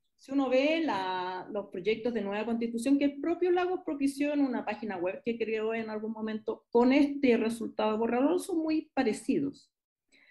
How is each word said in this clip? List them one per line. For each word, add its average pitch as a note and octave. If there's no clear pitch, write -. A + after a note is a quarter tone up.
si -
uno C4+
ve D4
la, F#3
los G3+
proyectos A3
de A3
nueva G3+
constitución A#3
que C#4+
el C#4+
propio E4+
Lagos F4+
propició C#4+
en C#4+
una A#3
página G#3
web F#3
que A#3
creó A3
en A3+
algún A3
momento A3
con B3
este C#4+
resultado G#3+
borrador, B3
son F4+
muy D#4
parecidos. G#3+